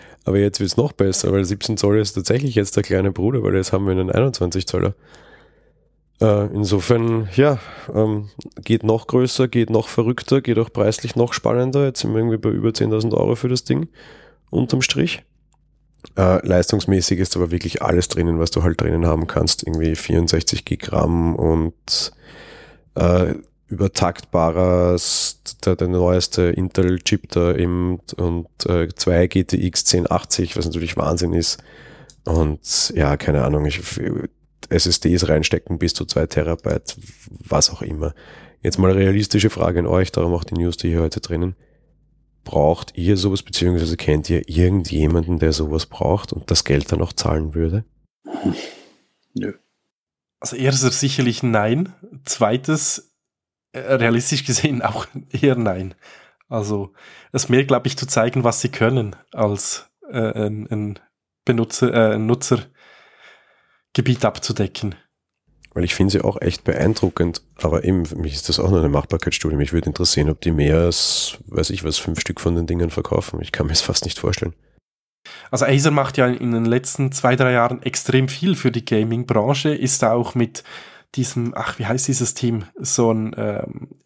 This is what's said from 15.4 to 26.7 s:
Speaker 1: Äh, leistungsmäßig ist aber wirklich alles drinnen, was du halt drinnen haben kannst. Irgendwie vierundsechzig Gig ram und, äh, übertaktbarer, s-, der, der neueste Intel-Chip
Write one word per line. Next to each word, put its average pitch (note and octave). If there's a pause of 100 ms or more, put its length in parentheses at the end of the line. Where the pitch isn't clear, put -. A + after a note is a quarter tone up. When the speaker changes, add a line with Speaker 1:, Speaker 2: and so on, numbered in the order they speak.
Speaker 1:
Äh, F#2
leistungsmäßig F#2
ist F#2
aber F2+
wirklich -
alles F2
drinnen, E2+
was E2
du D#2+
halt E2
drinnen D#2+
haben D#2+
kannst. D#2+
Irgendwie D#2+
vierundsechzig E2
Gig -
ram E2
und, - (800)
äh, F2 (340)
übertaktbarer, F2+
s-, - (220)
der, F#2
der F2+
neueste F2+
Intel-Chip F2+